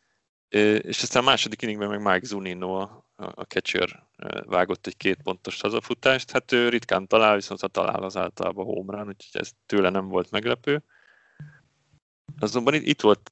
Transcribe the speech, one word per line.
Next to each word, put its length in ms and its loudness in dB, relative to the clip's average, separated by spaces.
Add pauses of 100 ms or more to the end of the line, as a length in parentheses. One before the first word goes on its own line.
(500)
Ö, 260 4
és 280 -4
aztán 200 2
a 20 -4
második 360 0
inningben 280 -4
meg 120 -4 (120)
Mike 120 0
Zunino, 540 -6
a, 260 -10 (100)
a, 80 -14 (120)
a 80 -14
catcher, 600 -4 (140)
ö, 280 -10
vágott 420 0
egy 100 -10
két 240 0
pontos 400 -8
hazafutást. 720 0
Hát 200 -2
ő 180 4
ritkán 380 0
talál, 280 6
viszont 260 -4
ha 60 -4
talál, 360 -2
az 140 -6
általában 480 -4
home 320 -6
run, 100 -10
úgyhogy 340 -8
ez 80 -12 (160)
tőle 240 4
nem 180 -2
volt 240 -2
meglepő. 520 -2 (1600)
Azonban 340 0
itt, 120 -2
itt 160 0
volt 300 4